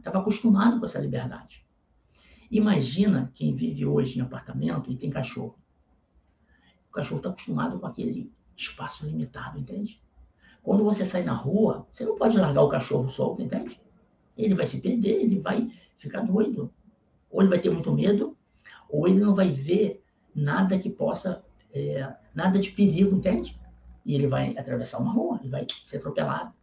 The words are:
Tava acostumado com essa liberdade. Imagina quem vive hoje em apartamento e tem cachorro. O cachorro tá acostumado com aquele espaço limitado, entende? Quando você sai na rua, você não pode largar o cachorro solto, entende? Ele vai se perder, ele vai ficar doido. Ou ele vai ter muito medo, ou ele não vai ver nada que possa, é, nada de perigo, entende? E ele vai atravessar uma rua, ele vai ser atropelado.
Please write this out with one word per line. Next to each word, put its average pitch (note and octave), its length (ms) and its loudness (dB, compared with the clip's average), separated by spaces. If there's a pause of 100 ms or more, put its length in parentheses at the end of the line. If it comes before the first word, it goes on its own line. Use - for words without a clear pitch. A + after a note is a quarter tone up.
Tava F3+ 140 -2
acostumado G#3+ 600 4
com - 60 -2
essa C#3+ 160 -6
liberdade. - 680 -8 (840)
Imagina F3 840 2
quem D3 200 -2
vive D3+ 320 -4
hoje - 320 0
em B2+ 40 -2
apartamento - 680 -6
e B2+ 60 -6
tem - 140 -6
cachorro. - 480 -8 (1300)
O - 20 -20
cachorro - 280 -6
tá - 100 -6
acostumado - 480 -6
com - 80 -10
aquele - 460 -6 (240)
espaço - 500 -12
limitado, C#3+ 520 -8
entende? G3 440 -10 (600)
Quando G#3 220 4
você G3 200 2
sai F3+ 200 -2
na A#2 100 -2
rua, G3+ 560 2
você - 140 -12
não G#3+ 120 -2
pode A3+ 220 2
largar D3 240 4
o C#3+ 60 6
cachorro C3 400 -2
solto, - 340 -4
entende? - 380 -6 (560)
Ele G#3+ 180 2
vai - 120 2
se C3 140 -6
perder, B3 420 2
ele G3+ 180 4
vai A3+ 320 -2 (240)
ficar - 240 -10
doido. F#3+ 520 0 (580)
Ou - 100 0
ele F#3+ 100 8
vai F3 80 4
ter F3+ 120 2
muito D#3 220 -2
medo, F#3+ 440 2 (520)
ou D#3+ 200 0
ele F#3+ 120 6
não G#3 140 6
vai F#3 160 4
ver D#3 520 0 (320)
nada F#3 440 2
que - 100 -4
possa, - 560 -4 (300)
é, C#3+ 400 -4 (200)
nada F#3 240 2
de F#3+ 120 0
perigo, G3 440 4
entende? - 460 0 (460)
E D3 80 0
ele C#3 120 2
vai C3+ 300 0
atravessar B2 440 -6
uma - 120 0
rua, B3+ 300 0
ele B2+ 80 -10
vai - 160 -6 (180)
ser - 140 -10
atropelado. - 640 -4